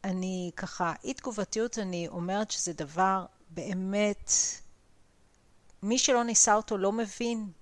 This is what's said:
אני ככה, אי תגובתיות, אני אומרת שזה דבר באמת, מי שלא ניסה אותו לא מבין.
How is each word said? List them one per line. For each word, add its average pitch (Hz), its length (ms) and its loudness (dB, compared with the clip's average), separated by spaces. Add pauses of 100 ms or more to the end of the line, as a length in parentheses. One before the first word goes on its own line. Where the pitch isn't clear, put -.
אני 185 520 -2
ככה, 175 380 -2 (100)
אי 262 100 -4
תגובתיות, 220 680 -4
אני 180 280 -2
אומרת 190 440 -2
שזה - 220 -4
דבר 185 520 2 (240)
באמת, 196 800 0 (1500)
מי 220 140 2
שלא 247 260 4
ניסה 226 320 4
אותו 220 220 0
לא 196 140 4
מבין. 226 600 -4 (100)